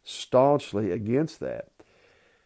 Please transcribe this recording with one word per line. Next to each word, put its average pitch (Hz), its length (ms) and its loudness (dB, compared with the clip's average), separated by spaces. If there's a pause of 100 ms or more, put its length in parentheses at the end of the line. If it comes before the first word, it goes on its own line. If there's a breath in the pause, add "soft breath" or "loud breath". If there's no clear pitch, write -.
staunchly 127 880 0
against 120 480 -2
that. 58 300 -8 (760 soft breath)